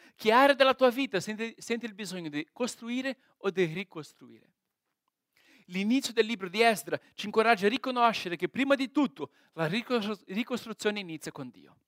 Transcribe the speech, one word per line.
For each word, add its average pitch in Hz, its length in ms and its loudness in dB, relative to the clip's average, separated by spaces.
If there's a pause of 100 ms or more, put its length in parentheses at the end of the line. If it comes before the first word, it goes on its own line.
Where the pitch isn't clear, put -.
(140)
che - 160 0
area 269 240 8
della 262 200 4
tua 262 160 4
vita 233 300 -2
senti, 214 360 -8
senti 233 300 -8
il 214 80 -14
bisogno 185 340 -10
di 147 240 -6
costruire 247 640 -6 (220)
o 196 120 -4
di 185 140 0
ricostruire? 156 880 -10 (1160)
L'inizio 214 460 0
del 226 140 2
libro 196 220 -6
di 196 140 0
Esdra 202 380 2 (140)
ci - 120 -10
incoraggia 220 400 4
a 214 40 4
riconoscere 233 640 0
che 170 140 -4
prima 277 240 0
di 262 160 0
tutto - 400 0 (240)
la 160 120 -2
ricostru-, 214 600 -4
ricostruzione 214 720 -6
inizia 160 320 -10
con 131 160 -12
Dio. 85 280 -20 (120)